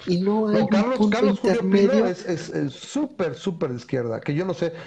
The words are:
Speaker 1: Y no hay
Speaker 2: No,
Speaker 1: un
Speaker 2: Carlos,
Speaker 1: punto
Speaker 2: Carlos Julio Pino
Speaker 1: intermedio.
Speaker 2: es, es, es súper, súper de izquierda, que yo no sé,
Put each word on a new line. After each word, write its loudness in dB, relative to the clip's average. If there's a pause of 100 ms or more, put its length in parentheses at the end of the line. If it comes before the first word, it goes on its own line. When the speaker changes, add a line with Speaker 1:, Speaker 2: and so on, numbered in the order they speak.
Speaker 1:
Y 0
no 2
hay 2
Speaker 2:
No, 4
Speaker 1:
un 0
Speaker 2:
Carlos, 2
Speaker 1:
punto 2
Speaker 2:
Carlos 2
Julio 2
Pino 4
Speaker 1:
intermedio. 4
Speaker 2:
es, -4
es, -4
es -4
súper, -4
súper -4
de -6
izquierda, -4
que -4
yo -2
no -2
sé, -2 (140)